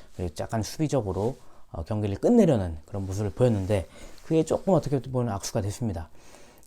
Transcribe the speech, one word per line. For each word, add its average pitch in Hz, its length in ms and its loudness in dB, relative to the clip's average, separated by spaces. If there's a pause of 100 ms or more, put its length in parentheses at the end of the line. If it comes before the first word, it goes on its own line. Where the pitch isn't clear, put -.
(160)
그리고 90 240 -4
약간 110 220 -2
수비적으로, 113 720 -2 (360)
어, 82 120 -8
경기를 104 320 -2
끝내려는 147 680 4
그런 101 180 -6
모습을 98 240 -2
보였는데, 104 580 2 (380)
그게 160 220 4
조금 - 260 0
어떻게 143 300 2
보면 123 320 -2
악수가 - 260 -4
됐습니다. 98 480 -4 (580)